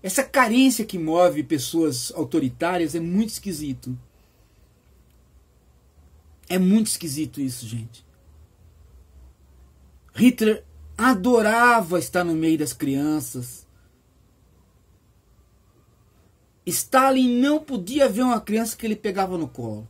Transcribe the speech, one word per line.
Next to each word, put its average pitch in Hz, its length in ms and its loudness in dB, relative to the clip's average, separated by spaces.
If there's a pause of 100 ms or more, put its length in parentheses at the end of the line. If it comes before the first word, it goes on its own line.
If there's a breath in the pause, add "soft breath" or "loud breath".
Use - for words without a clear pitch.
Essa 226 220 -2
carência 254 600 2
que 185 120 -10
move 160 460 2
pessoas 147 720 -2
autoritárias 160 800 -2
é 170 40 -2
muito 185 320 -2
esquisito. 143 640 -8 (2500)
É 180 100 -2
muito 202 300 4
esquisito 147 520 -8
isso, 127 260 -6
gente. 113 400 -12 (2000)
Hitler 220 500 4 (340)
adorava 226 1000 2
estar 175 240 -2
no 170 100 -2
meio 160 240 2
das 147 160 -4
crianças. 139 920 -4 (3000)
Stalin 262 760 2
não 294 200 2
podia 262 480 0
ver 214 160 0
uma 247 160 2
criança 220 380 -4
que 226 80 -10
ele 214 100 -2
pegava 185 420 -4
no 156 100 -6
colo. 113 420 -10